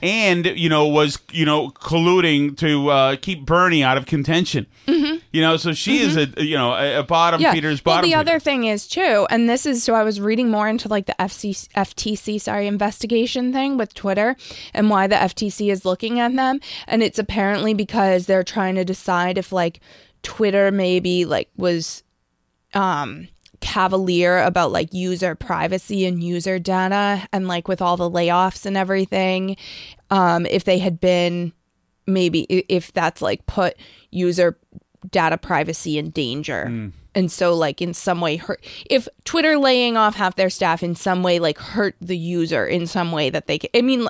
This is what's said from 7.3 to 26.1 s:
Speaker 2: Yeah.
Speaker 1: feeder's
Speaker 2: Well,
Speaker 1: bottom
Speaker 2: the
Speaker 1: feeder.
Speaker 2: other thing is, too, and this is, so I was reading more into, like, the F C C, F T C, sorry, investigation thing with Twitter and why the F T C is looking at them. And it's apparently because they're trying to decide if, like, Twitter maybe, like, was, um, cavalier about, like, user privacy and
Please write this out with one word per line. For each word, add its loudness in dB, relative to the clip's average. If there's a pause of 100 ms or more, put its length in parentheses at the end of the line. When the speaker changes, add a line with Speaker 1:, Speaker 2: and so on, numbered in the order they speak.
Speaker 2:
Yeah. 4
Speaker 1:
feeder's -2
Speaker 2:
Well, 4
Speaker 1:
bottom 2
Speaker 2:
the 4
Speaker 1:
feeder. 4
Speaker 2:
other 2
thing 0
is, -2
too, 2
and 2
this 0
is, -2
so 2
I 4
was -2
reading 0
more 0
into, -4
like, -2
the -6
F -4
C -8
C, -14
F -2
T -4
C, -6
sorry, -4
investigation -2
thing -2
with -4
Twitter 0 (380)
and 2
why 4
the 2
F 2
T -4
C -2
is -2
looking -2
at 0
them. 0 (260)
And 2
it's -2
apparently 0
because 2
they're 2
trying -2
to 0
decide -2
if, -8
like, -2 (420)
Twitter 2
maybe, 2
like, -2
was, -4 (720)
um, -2 (320)
cavalier 2
about, 2
like, -2
user -4
privacy -4
and -2